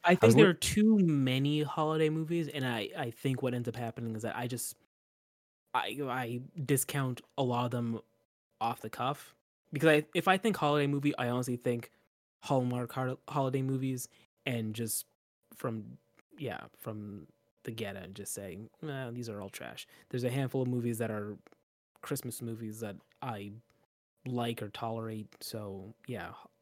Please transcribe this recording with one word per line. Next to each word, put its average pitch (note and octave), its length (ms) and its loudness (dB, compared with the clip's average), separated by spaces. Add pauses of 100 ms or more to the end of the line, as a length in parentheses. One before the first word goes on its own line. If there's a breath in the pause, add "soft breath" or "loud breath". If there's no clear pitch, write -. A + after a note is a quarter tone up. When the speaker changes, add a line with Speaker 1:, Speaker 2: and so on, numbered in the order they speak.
Speaker 1:
I F3 100 6
Speaker 2:
I - 20 8
Speaker 1:
think A3 140 8
Speaker 2:
was A#3 60 10
Speaker 1:
there G#3+ 120 12
Speaker 2:
li- F#3 40 8
Speaker 1:
are E3+ 40 4
too G#3+ 440 4
many C#3+ 640 4
holiday D#3 460 2
movies, D#3+ 400 0
and C#3+ 180 -4
I, A2+ 300 -2
I C3+ 140 -4
think C3 320 -2
what B2 100 0
ends B2 160 -2
up A#2 80 -4
happening A#2 400 -6
is G#2+ 60 -6
that A2+ 120 -4
I B2 120 -4
just, A#2+ 300 -6 (1000)
I, A#2 280 -2
I B2 380 -2 (240)
discount C3 560 0 (160)
a A2+ 60 0
lot A#2+ 240 2
of A#2+ 40 -4
them A#2 300 -2 (600)
off A2+ 180 -2
the A2 80 -8
cuff. - 460 -4 (400)
Because D3+ 140 4
I, D3+ 260 6
if E3+ 120 0
I F#3+ 120 6
think G3+ 180 2
holiday D3 300 4
movie, C#3+ 320 2
I B2 100 0
honestly B2 280 0
think A#2+ 340 -2 (520)
Hallmark B2 500 0
hol-, B2+ 260 -2 (100)
holiday C3+ 320 0
movies, C3 480 -2 (380 soft breath)
and A2+ 280 -2
just A2+ 300 -4 (500)
from, A2+ 300 -6 (540)
yeah, B2 220 -8 (180)
from G#2 480 -10 (380)
the B2 80 -8
get-go, G2 400 -8
just G2 200 -10
saying, G2 380 -10 (160)
"Eh, C3+ 240 -6
these A#2+ 180 -8
are G#2 120 -8
all G2+ 100 -8
trash." - 360 -12 (240 soft breath)
There's B2 140 0
a B2 60 2
handful C3 320 0
of B2+ 60 0
movies A#2 300 0
that A2+ 120 0
are G#2 260 -6 (680)
Christmas C3 380 -6
movies A2+ 400 -8
that G2+ 160 -8 (240)
I G#2 320 -6 (720)
like A#2+ 360 -2
or G#2 80 -6
tolerate, A2+ 580 -6 (120)
so, G2+ 520 -10 (140)
yeah, F#2+ 240 -8 (320)